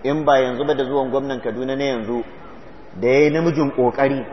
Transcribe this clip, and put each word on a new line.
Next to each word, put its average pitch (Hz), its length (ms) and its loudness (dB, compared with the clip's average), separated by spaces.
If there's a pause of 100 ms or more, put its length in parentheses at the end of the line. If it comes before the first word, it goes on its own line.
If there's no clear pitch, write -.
In 147 200 0
ba 143 160 6
yanzu 127 260 0
ba 147 100 2
da 135 100 -2
zuwan 135 240 0
gwamnan 135 320 -2
Kaduna 127 340 -4
na 139 80 -2
yanzu, 117 400 -2 (720)
da 95 120 0
ya 131 120 6
yi 151 120 6
namijin 156 440 2
ƙoƙari 135 580 2